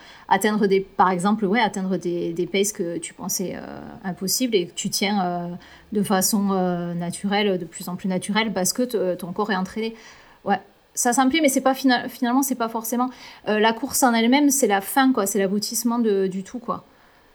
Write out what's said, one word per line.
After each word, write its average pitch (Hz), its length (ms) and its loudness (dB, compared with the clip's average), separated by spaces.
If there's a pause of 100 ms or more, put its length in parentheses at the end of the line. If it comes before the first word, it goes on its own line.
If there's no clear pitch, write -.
(280)
Atteindre 214 380 2
des, 196 140 4
par 190 300 2
exemple, 202 340 0
ouais, 202 160 2
atteindre 190 380 -2
des, 170 340 -4
des 175 140 -4
paces 196 260 0
que 170 240 -6
tu - 160 -10
pensais, 180 440 -6
euh, - 40 -12 (440)
impossibles 196 520 -2
et 175 120 0
que - 60 -18
tu - 140 -6
tiens, 202 340 0
euh, 175 260 -2 (440)
de 208 100 2
façon, 196 500 2
euh, 175 420 0
naturelle, 190 640 0
de 175 80 -10
plus - 240 -14
en 180 60 -6
plus 196 120 -6
naturelle, 196 460 -2
parce 185 180 0
que 247 120 -2
te-, 185 320 -2
ton 180 160 -8
corps 208 200 -2
est 185 40 0
entraîné. 220 380 -4 (520)
Ouais. 202 120 2 (360)
Ça, 240 180 0
ça 254 120 4
me 262 60 2
plaît, 320 120 2
mais 285 80 6
c'est 269 100 2
pas 262 140 4
fina-, 254 340 2
finalement, 247 340 0
c'est 269 160 -2
pas 226 120 -2
forcément, 233 400 -2 (380)
euh, 214 120 2
la 220 140 4
course 262 280 -4
en 240 120 6
elle-même, 254 360 4
c'est 254 160 2
la 196 140 4
fin, 262 320 4
quoi, 202 140 0
c'est 208 120 0
l'aboutissement 208 600 0
de, 202 300 2
du 185 160 -6
tout, 247 140 -12
quoi. 180 260 -8 (500)